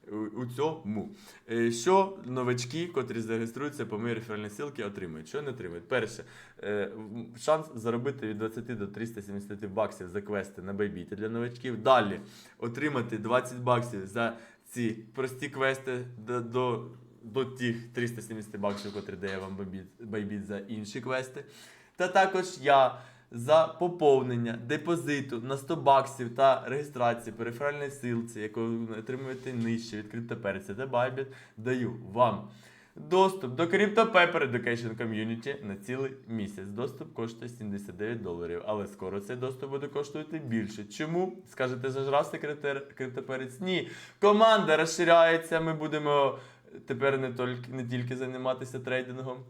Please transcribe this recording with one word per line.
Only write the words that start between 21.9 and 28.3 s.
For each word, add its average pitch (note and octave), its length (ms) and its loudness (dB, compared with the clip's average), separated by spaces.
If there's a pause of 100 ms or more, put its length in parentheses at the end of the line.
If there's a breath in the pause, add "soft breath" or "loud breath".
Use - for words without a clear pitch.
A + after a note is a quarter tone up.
Та F3+ 120 0
також F#3+ 360 6 (160)
я C3+ 380 8 (320 loud breath)
за D3 360 6
поповнення B2+ 1000 4
депозиту C#3+ 720 -2
на C3+ 160 -4
сто D#3+ 200 -2
баксів C3 580 4
та C3+ 320 6
реєстрації A#2+ 680 0
по A2+ 80 -4
реферальній C#3+ 460 -2
силці, A#2 500 -4